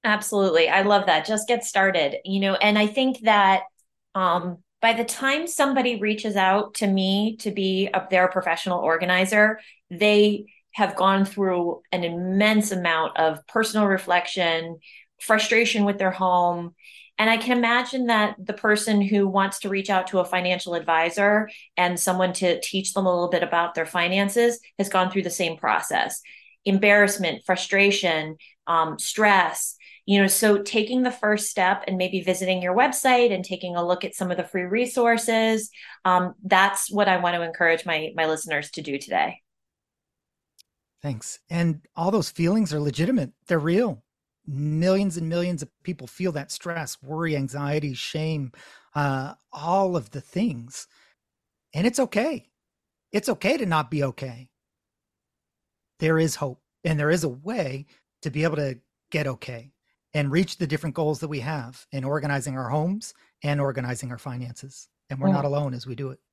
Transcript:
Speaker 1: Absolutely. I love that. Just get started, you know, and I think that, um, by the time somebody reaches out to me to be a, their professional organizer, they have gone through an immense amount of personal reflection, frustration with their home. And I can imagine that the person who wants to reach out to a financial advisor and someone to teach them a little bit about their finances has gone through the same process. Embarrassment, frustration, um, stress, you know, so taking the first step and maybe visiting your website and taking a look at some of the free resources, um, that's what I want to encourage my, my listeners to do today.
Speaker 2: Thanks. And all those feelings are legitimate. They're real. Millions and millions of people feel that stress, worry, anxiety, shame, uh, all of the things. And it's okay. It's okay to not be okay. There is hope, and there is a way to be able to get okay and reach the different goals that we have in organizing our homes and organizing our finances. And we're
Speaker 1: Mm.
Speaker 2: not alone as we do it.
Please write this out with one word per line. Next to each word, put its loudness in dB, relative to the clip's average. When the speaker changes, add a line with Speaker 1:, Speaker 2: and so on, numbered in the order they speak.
Speaker 1:
Absolutely. 2
I 4
love 4
that. 2
Just -4
get 0
started, 0
you -2
know, 2
and 2
I 4
think -2
that, 4
um, 0
by 4
the -2
time -2
somebody 0
reaches -2
out 2
to -2
me 0
to -6
be 0
a, -2
their 4
professional -2
organizer, 2
they 4
have 0
gone 4
through -2
an -2
immense 2
amount 0
of 0
personal 0
reflection, -2
frustration 2
with 0
their 0
home. 0
And 4
I 2
can 0
imagine 0
that 2
the -8
person 2
who 2
wants 0
to -6
reach -4
out 2
to 0
a 2
financial -2
advisor 2
and 0
someone 2
to 0
teach -4
them 0
a 4
little 0
bit 2
about 0
their -4
finances 0
has -2
gone 2
through -2
the -4
same -4
process. 0
Embarrassment, 4
frustration, 0
um, 0
stress, 2
you 4
know, 4
so 4
taking -2
the 2
first 0
step 0
and -2
maybe -2
visiting -2
your 0
website 4
and -4
taking -8
a -2
look -2
at -10
some -6
of -4
the -4
free -6
resources, 0
um, 2
that's 2
what 2
I 4
want 0
to -2
encourage 0
my, -4
my 0
listeners -4
to -10
do -6
today. -2
Speaker 2:
Thanks. -8
And 0
all 0
those 0
feelings 0
are -2
legitimate. 0
They're 2
real. 0
Millions 0
and -6
millions -2
of -12
people -10
feel -4
that -8
stress, -8
worry, -4
anxiety, -2
shame, -4
uh, -2
all 0
of -4
the -12
things. -6
And 0
it's 0
okay. -2
It's -2
okay 0
to -2
not 0
be 0
okay. -8
There 2
is 0
hope, -8
and 0
there 0
is 2
a -2
way -6
to -6
be -2
able 0
to -4
get -2
okay -10
and 0
reach 0
the -4
different -4
goals -2
that -8
we -6
have -10
in -8
organizing -4
our -6
homes -4
and -2
organizing -4
our -12
finances. -14
And -8
we're 2
Speaker 1:
Mm. 4
Speaker 2:
not 0
alone -2
as -12
we -10
do -8
it. -16